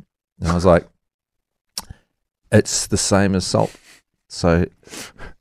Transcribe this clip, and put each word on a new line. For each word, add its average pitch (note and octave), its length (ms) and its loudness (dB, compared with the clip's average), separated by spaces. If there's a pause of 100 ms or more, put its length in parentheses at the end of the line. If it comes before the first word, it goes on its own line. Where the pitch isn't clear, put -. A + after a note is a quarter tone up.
(400)
and F2 100 -2
I E2+ 60 0
was E2+ 100 -2
like, F2 220 4 (1600)
"It's - 360 0
the G2+ 100 -2
same G2 380 0
as F2+ 100 0
salt, A2 300 -2 (520)
so F2 380 0 (760)